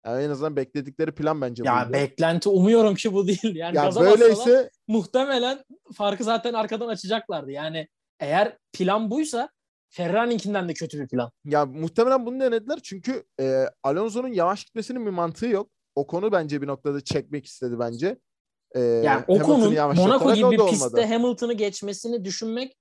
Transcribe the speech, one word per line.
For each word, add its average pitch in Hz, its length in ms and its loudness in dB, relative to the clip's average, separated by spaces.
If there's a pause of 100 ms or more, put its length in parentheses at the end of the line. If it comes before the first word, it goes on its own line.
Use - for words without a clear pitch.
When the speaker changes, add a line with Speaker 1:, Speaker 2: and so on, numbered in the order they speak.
Speaker 1:
Yani 123 180 -4
en 147 60 -4
azından 147 260 -4
bekledikleri 139 560 -4
plan 156 300 -2
bence 123 240 -6
Speaker 2:
Ya 123 200 2
Speaker 1:
buydu. 120 80 -6
Speaker 2:
beklenti 165 560 0
umuyorum 202 460 6
ki 208 180 -4
bu 196 140 0
değil. 196 280 -2
Yani 165 220 -4
Speaker 1:
Ya 147 60 4
Speaker 2:
gaza 143 180 0
Speaker 1:
böyleyse 214 300 8
Speaker 2:
bassalar 240 380 4 (180)
muhtemelen 254 760 -2 (300)
farkı 202 300 -4
zaten 233 300 -2
arkadan 220 340 -4
açacaklardı. 190 640 -6
Yani 156 360 -8 (320)
eğer 160 380 0 (160)
plan 202 380 -2
buysa 294 380 -4 (440)
Ferrari'ninkinden 196 760 -2
de 156 40 -6
kötü 156 260 -10
bir 135 80 -8
plan. 120 240 -4 (140)
Speaker 1:
Ya 147 200 2
muhtemelen 220 600 0
bunu 254 140 -8
denediler 240 440 -2
çünkü, 208 400 -8 (160)
e, 131 260 0 (180)
Alonso'nun 208 440 -2
yavaş 185 380 0
gitmesinin 226 400 -10
bir 202 60 -4
mantığı 170 360 -4
yok. 208 220 -2 (260)
Ocon'u 175 360 -2
bence 151 300 -2
bir 143 60 -6
noktada 143 340 -4
çekmek 143 440 -6
istedi 120 340 -8
bence. 120 380 -4 (580)
E, 127 40 0
Speaker 2:
Yani 117 280 2 (200)
Speaker 1:
Hamilton'ı 247 260 4
Speaker 2:
Ocon'un 220 200 6
Speaker 1:
yavaşlatarak 180 480 4
Speaker 2:
Monaco 240 140 6
gibi 220 100 4
Speaker 1:
o 247 60 6
da 220 140 6
Speaker 2:
bir 185 60 4
pistte 160 160 0
Speaker 1:
olmadı. 233 140 2 (120)
Speaker 2:
Hamilton'ı 240 400 0
geçmesini 208 720 -6
düşünmek 226 560 -8